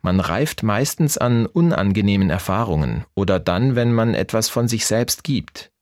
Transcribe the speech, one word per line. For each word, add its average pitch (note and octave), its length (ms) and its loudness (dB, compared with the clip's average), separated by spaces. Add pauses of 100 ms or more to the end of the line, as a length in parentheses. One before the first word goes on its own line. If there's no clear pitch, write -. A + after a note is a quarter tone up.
Man F#2 180 2
reift G2+ 440 -2
meistens B2+ 540 0
an A#2+ 280 2
unangenehmen G2+ 840 2
Erfahrungen F2+ 760 -2 (100)
oder F#2+ 240 0
dann, A#2 380 0
wenn A#2+ 160 2
man A2+ 220 2
etwas - 340 -2
von A#2 180 0
sich A2+ 180 -2
selbst A#2 380 -2
gibt. - 480 -6 (100)